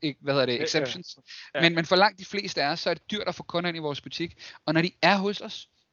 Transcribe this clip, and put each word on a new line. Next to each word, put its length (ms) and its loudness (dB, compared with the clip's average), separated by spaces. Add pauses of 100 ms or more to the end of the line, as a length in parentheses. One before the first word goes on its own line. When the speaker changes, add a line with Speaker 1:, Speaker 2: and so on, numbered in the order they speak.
Speaker 1:
ek-, 160 -2
hvad 140 -2
hedder 120 4
det, 60 0
Speaker 2:
Ja, 60 0
ja. 60 -2
Speaker 1:
exceptions. 540 -4 (360)
Speaker 2:
Ja. 60 0
Speaker 1:
Men, 140 6
men 120 0
for 100 4
langt 220 4
de 60 -14
fleste 380 -4
af 100 2
os, 80 -4
så 100 0
er 40 0
det 160 -12
dyrt 180 -4
at 60 -4
få 80 -14
kunder 260 -4
ind 80 -4
i 40 -10
vores 200 -4
butik. 360 -8 (300)
Og 80 0
når 80 6
de 80 2 (120)
er 140 6
hos 240 -2
os, 280 -14 (240)